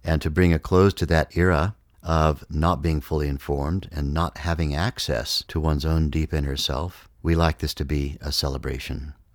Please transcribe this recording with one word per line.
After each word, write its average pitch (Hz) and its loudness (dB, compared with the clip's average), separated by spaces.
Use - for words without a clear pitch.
And - 0
to - -2
bring 87 4
a 80 2
close 92 4
to - -2
that 80 0
era 87 2
of 78 2
not 78 0
being 78 0
fully 76 -2
informed 71 -2
and 71 -2
not 82 -2
having 80 -2
access 76 -4
to - -4
one's 76 0
own 80 2
deep 78 -2
inner 71 -2
self, 71 -6
we 82 2
like 82 2
this 80 -4
to 76 -6
be 71 -2
a 73 -6
celebration. 67 -6